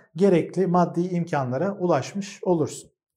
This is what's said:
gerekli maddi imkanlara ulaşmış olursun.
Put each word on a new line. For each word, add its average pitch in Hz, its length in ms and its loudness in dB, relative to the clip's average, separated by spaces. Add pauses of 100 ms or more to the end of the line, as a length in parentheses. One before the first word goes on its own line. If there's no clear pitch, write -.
(160)
gerekli 180 500 2
maddi 175 340 2
imkanlara 170 800 -2
ulaşmış 180 640 -2
olursun. 165 460 -2 (260)